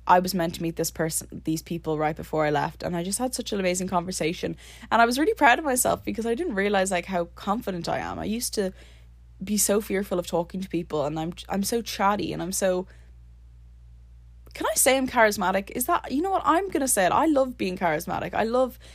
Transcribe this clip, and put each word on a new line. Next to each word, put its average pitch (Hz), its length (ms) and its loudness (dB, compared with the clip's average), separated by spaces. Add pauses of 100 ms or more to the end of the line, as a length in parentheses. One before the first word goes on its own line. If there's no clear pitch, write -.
I 180 120 8
was 185 160 0
meant 170 200 0
to - 80 -8
meet 165 140 -4
this 165 140 -2
person, - 540 -4
these 160 180 -2
people 160 360 -4
right 156 180 0
before 156 300 -2
I 151 40 2
left." 147 320 -2
And 175 140 -2
I 170 80 -4
just 202 140 -4
had 254 160 -2
such - 180 -6
an 202 80 -2
amazing 185 280 0
conversation. 170 680 -2 (340)
And 226 100 6
I 233 60 8
was 240 120 0
really 403 160 2
proud 269 240 6
of 320 60 -6
myself 247 400 2
because 214 220 -4
I 233 80 0
didn't 294 200 -4
realize, 196 360 2
like, 175 160 -2
how 175 200 -2
confident 190 600 -4
I 165 100 -2
am. 87 200 -6
I - 60 -6
used 220 300 -4
to 190 180 -2 (680)
be 202 140 -2
so 202 240 2
fearful 196 380 -2
of 175 80 -4
talking 175 340 -2
to 190 80 -8
people, 165 360 -2
and 151 140 -4
I'm, 165 140 -4 (160)
I'm 196 140 -2
so 233 180 -2
chatty, 202 520 0
and 151 100 -6
I'm 190 100 -6
so, 185 340 0 (1700)
can 339 140 -4
I 622 80 0
say 262 220 4
I'm 262 120 0
charismatic? 208 600 2
Is 247 160 -4
that, - 260 -2
you 269 80 0
know 381 100 -2
what? 381 140 0
I'm 349 240 4
gonna 277 200 -2
say 190 180 4
it. 165 60 2
I 269 140 4
love 269 300 2
being 190 220 -4
charismatic. 170 560 -2
I 208 100 0
love, 247 340 0 (160)